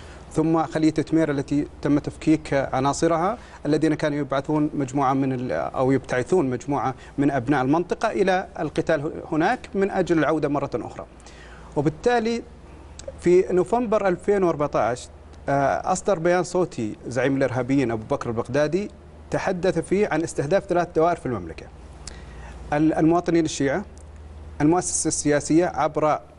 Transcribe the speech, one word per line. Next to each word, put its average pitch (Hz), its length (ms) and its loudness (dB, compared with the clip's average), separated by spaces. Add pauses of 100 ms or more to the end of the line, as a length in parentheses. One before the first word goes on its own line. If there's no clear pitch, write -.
(320)
ثم 160 300 2
خلية 156 280 2
تمير 156 400 2
التي 143 360 -2 (160)
تم 147 160 2
تفكيك 156 560 0
عناصرها 156 840 0 (280)
الذين 151 280 2
كانوا 147 240 -2
يبعثون 147 560 0
مجموعة 135 380 0
من 135 200 0
ال-، 123 200 -4
أو 80 400 0
يبتعثون 135 580 2
مجموعة 127 440 -2 (240)
من 143 120 4
أبناء 135 320 2
المنطقة 175 480 0
إلى 190 360 2 (120)
القتال 156 540 -2 (200)
هناك 185 420 0
من 196 160 0
أجل 170 280 2
العودة 151 300 2
مرة 139 260 -2
أخرى. - 320 -8 (720)
وبالتالي 233 680 0 (760)
في 180 300 6
نوفمبر 202 580 2
ألفين 190 340 2
وأربعتاش، 143 640 0 (400)
آه، 139 440 2
أصدر 185 260 0
بيان 175 240 2
صوتي 160 540 -2 (120)
زعيم 131 280 0
الإرهابيين 127 540 2
أبو 113 200 -4
بكر 120 200 -2
البغدادي، 147 600 0 (400)
تحدث 175 480 0
فيه 190 300 0
عن 160 140 0
استهداف 165 420 0
ثلاث 175 320 0
دوائر 165 200 4
في - 100 -10
المملكة: 90 400 -6 (1080)
ال-، 156 220 4
المواطنين 165 500 4
الشيعة، 147 400 -2 (760)
المؤسسة 160 480 2
السياسية 151 580 2
عبر، 151 540 0 (180)